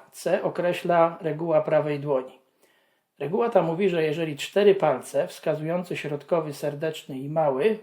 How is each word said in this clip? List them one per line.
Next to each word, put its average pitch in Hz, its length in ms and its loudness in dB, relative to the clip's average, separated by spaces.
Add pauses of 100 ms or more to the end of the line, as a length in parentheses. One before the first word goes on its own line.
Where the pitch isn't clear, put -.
(140)
C 190 300 0
określa 175 800 2
reguła 156 420 0
prawej 151 380 0
dłoni. 135 380 -2 (800)
Reguła 220 320 -2
ta 185 120 4
mówi, 165 280 0
że 170 120 0
jeżeli 156 340 -2
cztery 196 380 4
palce, 147 540 0
wskazujący, 156 680 -4
środkowy, 151 580 -4
serdeczny 147 640 -6
i 139 100 -8
mały, 156 540 2